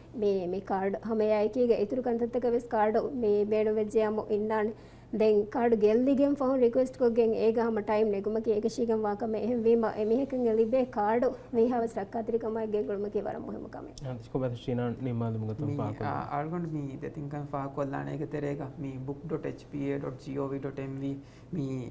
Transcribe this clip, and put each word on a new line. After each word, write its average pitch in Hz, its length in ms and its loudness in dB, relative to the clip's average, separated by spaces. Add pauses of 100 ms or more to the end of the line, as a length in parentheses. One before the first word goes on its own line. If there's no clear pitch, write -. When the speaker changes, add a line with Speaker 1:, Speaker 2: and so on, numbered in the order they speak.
(120)
Speaker 1:
මේ, 202 360 0
මේ 185 140 -2
කාඩ් 196 400 -2
හම 220 200 0
යයිකීග 214 540 4
ඉතුරු 240 280 0
කන්තත්තක 233 480 0
වෙස් 233 160 0
කාඩ් 214 320 2 (140)
මේ 208 320 2
බේනු 214 280 2
වෙජ්ජ 214 260 0
යමු 214 280 0
ඉන්නානේ. 214 480 0 (360)
දැන් 214 340 4
කාඩ් 240 300 2
ගෙල්ලිගෙන් 254 600 4
ෆෝන් 262 240 2
රික්වෙස්ට් 254 380 2
කොගෙන් 226 360 4
ඒක 220 240 2
හම 226 200 2
ටයිම් 214 320 2
නෙගුමකි 214 420 0
ඒක 214 140 2
ශීගම් 226 360 0
වාකම 214 340 -2
එහෙම 226 260 0
වීම 226 300 6
එමිහකන් 247 560 0
එලිබේ 226 400 4
කාඩ් 226 360 2 (260)
මේ 233 180 4
හවස් 226 280 0
රක්කාතිරිකම 220 720 -4
ගෙන් 208 220 -2
ගොල්මකි 208 340 -4
වරම් 151 220 -6
මුහිම 208 260 -10
කමේ. 123 280 -14
Speaker 2:
හා, 131 180 -8
තිස්කෝ 120 260 -4
බස් 120 180 -2
ශීනාන් 120 400 -2
නිමාදු 117 400 -2
මුගතුන් 110 280 -4
Speaker 3:
මේ, 143 100 -2
Speaker 2:
පාකොල්ලා. 113 360 -4
Speaker 3:
ආ, 135 260 -4
අල්ගොන්ඩ් 165 300 -4
මේ 143 300 -6
දෙතින් 143 300 -8
කන් 143 180 -8
ෆා 139 200 -4
කොල්ලාන 139 400 -4
එක 143 200 -6
තෙරේග 143 380 -4 (100)
මේ 135 220 -8
බුක් 139 240 -8
ඩොට් 156 240 -6
එච් 135 220 -8
පී 143 180 -6
ඒ 139 140 -2
ඩොට් 139 220 -8
ජී 135 160 -8
ඕ 139 120 -2
වී 135 100 -4
ඩොට් 135 200 -8
එම් 135 200 -8
වී 139 160 -4 (340)
මේ 135 300 -4 (120)